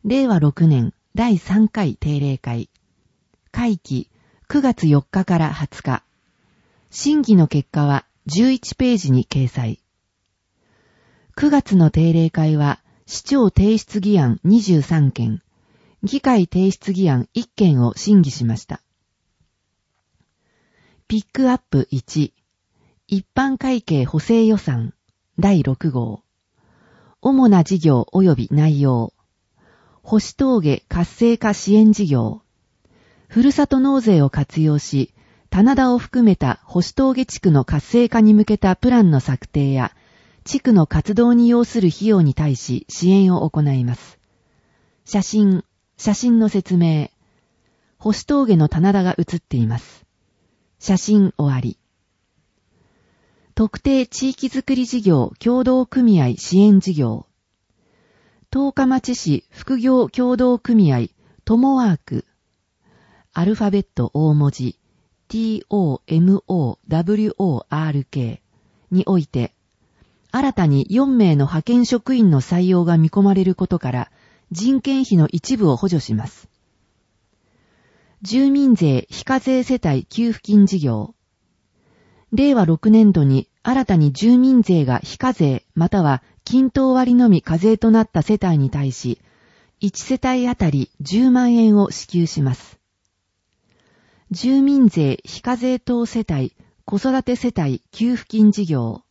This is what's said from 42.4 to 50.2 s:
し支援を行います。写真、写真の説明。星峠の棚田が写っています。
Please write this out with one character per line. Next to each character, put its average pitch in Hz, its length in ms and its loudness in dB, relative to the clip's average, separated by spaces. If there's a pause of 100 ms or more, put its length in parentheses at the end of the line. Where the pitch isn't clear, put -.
し - 320 -8
支 - 220 -4
援 190 260 4
を 160 140 -4
行 151 120 -4
い 135 220 -2
ま 120 120 -4
す。 - 240 -20 (840)
写 - 180 -4
真、 196 440 0 (320)
写 214 160 -2
真 233 260 0
の 220 80 2
説 185 300 -2
明。 160 320 0 (880)
星 - 260 -4
峠 269 320 0
の 156 140 2
棚 185 240 0
田 196 100 0
が 180 140 -2
写 - 180 -6
っ 160 60 -6
て - 160 -8
い 113 100 0
ま 117 120 -6
す。 - 260 -20 (760)